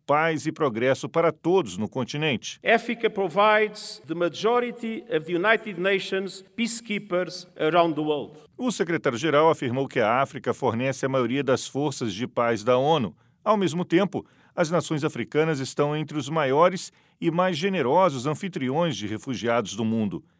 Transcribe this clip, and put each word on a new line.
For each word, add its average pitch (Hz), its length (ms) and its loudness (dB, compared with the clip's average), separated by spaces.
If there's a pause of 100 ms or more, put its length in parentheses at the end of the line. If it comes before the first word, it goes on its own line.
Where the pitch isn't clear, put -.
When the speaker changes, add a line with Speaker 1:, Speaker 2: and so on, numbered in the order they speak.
Speaker 1:
paz 151 400 0
e 160 40 0
progresso 131 560 0
para 165 240 2
todos 156 460 0
no 104 100 -4
continente. 135 760 -4
Speaker 2:
Africa 226 420 2
provides 214 1000 0
the 160 80 -6
majority 226 880 -2 (120)
of 156 120 -2
the 180 80 -2
United 208 440 0
Nations 190 640 -2 (120)
peacekeepers 196 1000 -4
around 165 380 4
the 151 80 -2
world. 147 380 -2 (180)
Speaker 1:
O 247 140 -2
secretário-geral 156 800 2
afirmou 135 360 -2
que 131 120 -2
a 117 220 4
África 127 340 -4
fornece 131 500 -2
a 131 40 -2
maioria 131 340 0
das 127 240 0
forças 131 480 -4
de 117 120 -6
paz 117 360 0
da 123 160 4
onu. 135 360 0 (300)
Ao 214 100 4
mesmo 175 300 0
tempo, 170 400 0 (280)
as 165 180 0
nações 156 320 -2
africanas 147 560 -2
estão 147 360 -2
entre 151 220 -6
os 123 100 -6
maiores 160 640 2 (300)
e 165 100 2
mais 180 260 0
generosos 160 680 2
anfitriões 151 680 -2
de 101 100 -6
refugiados 107 680 -2
do 113 100 -2
mundo. 110 380 0 (160)